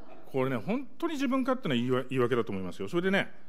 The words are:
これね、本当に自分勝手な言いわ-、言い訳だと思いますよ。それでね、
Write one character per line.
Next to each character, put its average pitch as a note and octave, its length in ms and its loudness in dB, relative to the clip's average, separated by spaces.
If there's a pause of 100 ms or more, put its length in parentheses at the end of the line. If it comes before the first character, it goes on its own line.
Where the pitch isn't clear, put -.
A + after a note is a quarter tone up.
(320)
こ C3 120 2
れ C3+ 80 2
ね、 B2 60 0
本 A#3+ 300 -2 (120)
当 E4 80 0
に D#4 60 -2
自 C#4 140 0
分 C4 140 2
勝 B3+ 180 2
手 - 80 -4
な C#3+ 60 2
言 A#2+ 120 2
い B2+ 40 0
わ-、 B2+ 200 2
言 C3 100 0
い - 20 4
訳 A#2+ 140 4
だ A#2 80 4
と G#2+ 80 -4
思 F#2+ 100 -2
い - 20 -4
ま F2+ 80 -4
す F#2 100 -8
よ。 G2 60 -2
そ E3+ 100 -2
れ F3 40 2
で F#3+ 80 2
ね、 F#3+ 220 2 (180)